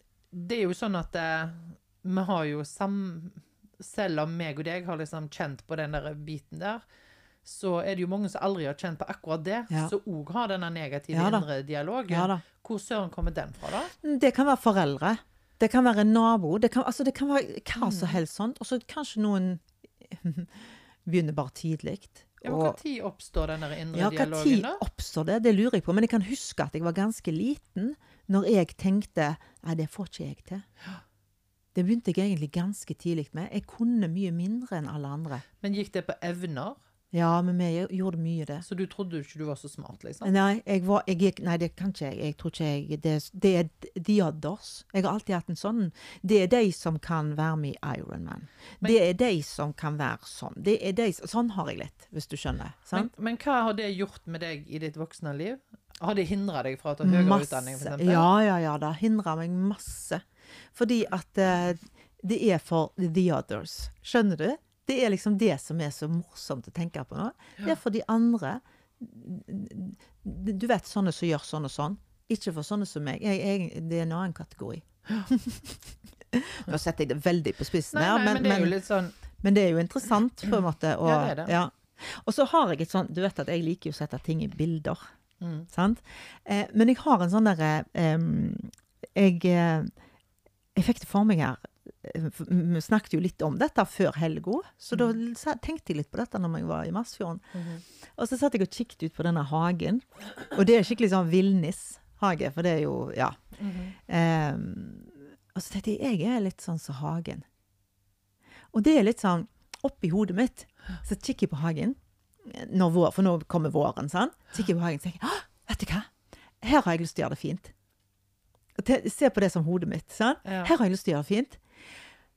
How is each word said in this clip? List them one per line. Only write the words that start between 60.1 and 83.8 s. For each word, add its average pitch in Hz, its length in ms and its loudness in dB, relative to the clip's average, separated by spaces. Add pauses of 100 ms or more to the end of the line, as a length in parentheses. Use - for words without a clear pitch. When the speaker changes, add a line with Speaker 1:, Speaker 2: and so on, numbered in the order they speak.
Speaker 2:
Fordi 233 380 2
at, - 260 -4
eh, 180 380 2 (500)
det 208 240 0
er 175 80 4
for 160 400 0
the 180 340 2
others. - 580 -4 (140)
Skjønner 208 320 4
du? 185 220 -2 (300)
Det 269 180 0
er 220 40 4
liksom 202 280 0
det 190 240 4
som 165 200 -6
er 147 80 -2
så 151 200 -6
morsomt 165 580 -6
å - 60 -18
tenke 170 320 -6
på - 100 -14
nå. 196 160 -4 (260)
Det 202 80 -12
er - 40 2
Speaker 1:
Ja. 320 60 2
Speaker 2:
for - 160 -4
de 226 160 -2
andre, 226 520 2 (400)
d-, - 1500 -10
du 202 140 -2
vet, 220 180 2
sånne 190 280 0
som 175 140 -2
gjør 151 160 0
sånn 156 220 -6
og 135 60 -6
sånn. 151 260 -4 (320)
Ikke 208 240 -4
for 156 100 -6
sånne 208 240 -4
som 147 160 -8
meg. - 180 -6
Jeg, 196 180 0
jeg, 190 500 -2
det 170 100 0
er 165 80 0
en 160 60 -2
annen 175 200 -4
kategori. - 480 -12 (280)
Speaker 1:
Ja. 208 180 -2
Speaker 2:
<laughs> - 1400 -4
Nå 151 120 -2
setter 160 240 -2
jeg 135 80 0
det 147 100 -2
veldig 170 320 2
på - 140 -8
spissen 190 320 -2
Speaker 1:
Nei, 175 80 4
Speaker 2:
her, 220 100 4
Speaker 1:
nei, 214 80 2
Speaker 2:
men, 208 80 4
Speaker 1:
men - 100 0
det 202 100 4
er 196 40 4
jo 190 80 2
Speaker 2:
men, 175 60 2
Speaker 1:
litt 190 160 -4
sånn 190 220 0 (340)
Speaker 2:
men 202 100 6
det 202 120 8
er 170 80 4
jo 165 80 4
interessant, 226 640 0
på 220 80 2
en 190 80 4
måte, 156 320 0
og, 165 160 2
Speaker 1:
Ja, 156 80 6
det 147 140 0
er - 20 -4
det. 156 160 -6
Speaker 2:
ja. 170 120 4 (600)
Og 226 100 -2
så 277 140 4
har 294 240 4
jeg 151 100 -2
et 165 120 -2
sånn, 190 180 0
du 160 100 -4
vet 190 220 -2
at 135 80 -4
jeg 170 140 0
liker 165 260 -4